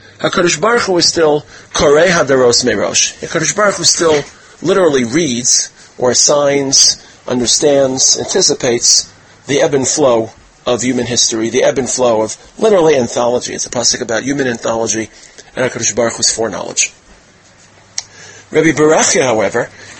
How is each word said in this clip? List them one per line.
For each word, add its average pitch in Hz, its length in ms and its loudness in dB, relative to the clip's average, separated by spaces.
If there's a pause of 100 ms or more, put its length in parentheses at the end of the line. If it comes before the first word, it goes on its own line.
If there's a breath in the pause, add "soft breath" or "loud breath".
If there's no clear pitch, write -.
(200 loud breath)
HaKadosh 165 420 0
Baruch 226 220 0
Hu 185 140 0
is 160 100 2
still 151 340 2 (320 loud breath)
Korei 156 340 4
Hadaros 131 580 2
Merosh. - 540 -2
HaKadosh - 360 -4
Baruch 208 200 2
Hu 170 80 -8
still 156 380 2 (400 loud breath)
literally 156 440 2
reads 123 680 -2 (260 loud breath)
or 123 140 0
assigns, 139 960 0 (220 loud breath)
understands, 131 920 0
anticipates - 960 0 (340 loud breath)
the 135 140 0
ebb 147 120 2
and 135 140 0
flow 117 420 2 (360)
of 113 160 0
human 123 240 -2
history, 113 440 -2
the 127 140 0
ebb 139 140 2
and 123 120 -2
flow 117 320 0
of 110 160 -4 (220 loud breath)
literally 175 360 4
anthology. 120 580 -2
It's - 120 -8
a - 40 -14
pasuk 123 320 -2
about 113 220 -4
human 139 240 -2
anthology 113 600 -4 (460 loud breath)
and 123 140 -2
HaKadosh 113 260 -4
Baruch 117 220 -2
Hu's - 160 -2
foreknowledge. - 600 -6 (1600 loud breath)
Rebbe 156 260 2
Berechia, 156 460 2
however, 113 460 -2 (300 loud breath)